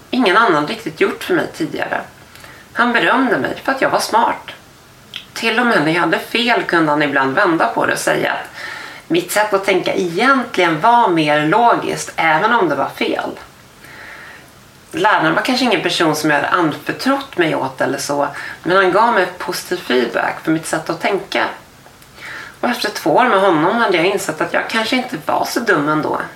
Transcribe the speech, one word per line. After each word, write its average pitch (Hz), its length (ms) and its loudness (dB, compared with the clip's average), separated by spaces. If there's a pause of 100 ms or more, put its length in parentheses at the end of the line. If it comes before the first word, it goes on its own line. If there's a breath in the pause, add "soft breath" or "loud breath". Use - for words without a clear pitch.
ingen 214 280 2
annan 165 300 4
riktigt 190 340 -6
gjort - 220 -2
för 190 100 -2
mig 151 200 0
tidigare. - 480 -4 (720 loud breath)
Han 240 200 2
berömde 220 440 2
mig - 260 -4
för - 80 0
att 262 100 0
jag 147 80 2
var 196 100 2
smart. - 520 0 (800)
Till 226 260 -2
och 247 60 2
med 196 200 2
när 160 60 2
jag 170 100 2
hade 165 180 2
fel 226 440 0
kunde 160 280 2
han 147 100 2
ibland 135 340 2
vända 190 320 2
på 233 180 0
det 139 80 0
och - 60 -4
säga - 320 0
att - 180 -6 (580 loud breath)
mitt 175 240 0
sätt 208 220 2
att 190 120 0
tänka 185 280 0
egentligen 180 880 0
var 233 260 6
mer 151 400 2
logiskt, 220 680 2
även 165 380 2
om 196 160 4
det 143 60 0
var 139 140 -2
fel. - 500 -4 (1500 loud breath)
Läraren 170 440 2
var - 60 2
kanske 254 240 0
ingen 190 160 2
person 165 340 0
som 156 140 0
jag 147 80 4
hade 143 120 0
anförtrott 180 880 -2
mig 156 180 0
åt 135 260 -4
eller 135 160 -2
så, 143 300 -2 (360 loud breath)
men 175 140 2
han 185 140 4
gav 226 220 4
mig 196 120 2 (120)
positiv - 400 -6
feedback - 680 0
för 165 80 0
mitt 160 140 0
sätt 160 240 -4
att 160 120 -4
tänka. 202 440 -2 (1160 loud breath)
Och 247 60 2
efter 233 200 -2
två - 200 -4
år 208 160 4
med 214 140 2
honom 185 380 2
hade 208 200 2
jag 165 80 2
insett 196 360 -2
att 165 120 -4
jag - 140 0
kanske 220 280 -2
inte 254 300 -4
var 240 200 0
så - 140 -4
dum 165 300 0
ändå. 156 320 0 (140)